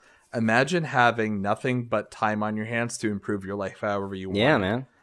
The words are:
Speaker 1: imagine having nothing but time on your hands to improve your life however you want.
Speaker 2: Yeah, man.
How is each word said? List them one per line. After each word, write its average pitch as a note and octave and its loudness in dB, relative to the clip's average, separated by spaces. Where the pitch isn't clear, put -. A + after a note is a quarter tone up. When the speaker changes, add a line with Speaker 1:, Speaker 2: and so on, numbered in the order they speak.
Speaker 1:
imagine B2+ 2
having A#2 2
nothing A#2+ 0
but A2 -2
time G#2+ 0
on G#2+ -2
your G#2+ -4
hands A#2 -4
to A2 -2
improve G2+ -4
your F#2+ -6
life G2 -6
however G2 -2
you F#2+ -8
want. F#2+ -2
Speaker 2:
Yeah, C3+ 4
man. A2 0